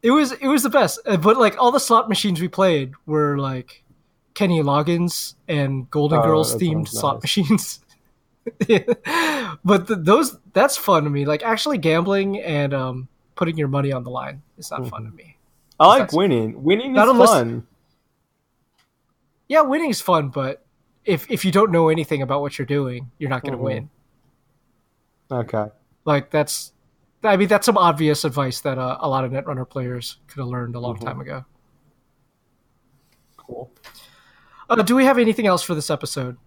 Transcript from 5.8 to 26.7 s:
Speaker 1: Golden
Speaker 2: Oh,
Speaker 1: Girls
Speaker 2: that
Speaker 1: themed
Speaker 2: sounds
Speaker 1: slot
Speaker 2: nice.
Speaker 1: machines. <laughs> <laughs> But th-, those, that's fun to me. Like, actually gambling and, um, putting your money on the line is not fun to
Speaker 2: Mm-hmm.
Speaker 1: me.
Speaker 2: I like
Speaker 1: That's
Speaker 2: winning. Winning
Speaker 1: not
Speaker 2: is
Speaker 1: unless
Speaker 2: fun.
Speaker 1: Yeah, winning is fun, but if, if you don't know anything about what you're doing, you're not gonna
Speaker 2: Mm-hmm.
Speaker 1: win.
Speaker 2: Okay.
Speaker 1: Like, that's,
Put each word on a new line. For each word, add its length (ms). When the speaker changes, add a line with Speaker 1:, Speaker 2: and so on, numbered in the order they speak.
Speaker 1:
Golden 300
Speaker 2:
Oh, 20
Speaker 1:
Girls 300
Speaker 2:
that 80
Speaker 1:
themed 280
Speaker 2:
sounds 120
Speaker 1:
slot 160
Speaker 2:
nice. 80
Speaker 1:
machines. 600
<laughs> 40
<laughs> 1040
But 240
th-, 140
those, 340
that's 240
fun 280
to 60
me. 160
Like, 160
actually 360
gambling 600
and, 320
um, 360
putting 220
your 100
money 240
on 120
the 60
line 320
is 120
not 180
fun 160
to 40
Speaker 2:
Mm-hmm. 80
Speaker 1:
me. 200
Speaker 2:
I 80
like 160
Speaker 1:
That's 120
Speaker 2:
winning. 480
Winning 300
Speaker 1:
not 160
Speaker 2:
is 20
Speaker 1:
unless 200
Speaker 2:
fun. 360
Speaker 1:
Yeah, 140
winning 280
is 100
fun, 280
but 360
if, 260
if 140
you 80
don't 200
know 160
anything 340
about 180
what 180
you're 80
doing, 520
you're 120
not 120
gonna 140
Speaker 2:
Mm-hmm. 80
Speaker 1:
win. 260
Speaker 2:
Okay. 340
Speaker 1:
Like, 260
that's, 420